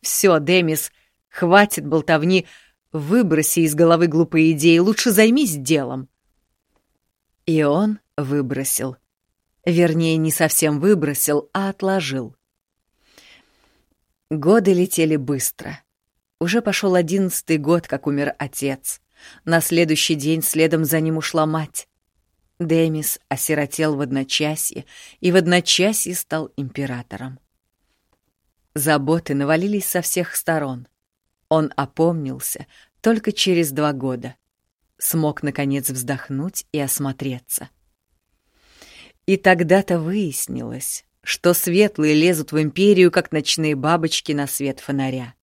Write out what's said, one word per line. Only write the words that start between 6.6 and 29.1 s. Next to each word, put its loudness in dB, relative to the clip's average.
И 2
он 2
выбросил. -4
Вернее, 2
не 0
совсем 0
выбросил, 0
а -2
отложил. -4
Годы 2
летели 2
быстро. -6
Уже 0
пошел 0
одиннадцатый 0
год, 0
как -6
умер -2
отец. -6
На 2
следующий 0
день -2
следом 2
за 0
ним -2
ушла -2
мать. -6
Демис 0
осиротел -2
в -4
одночасье -4
и 2
в 4
одночасье 2
стал -6
императором. -10
Заботы 0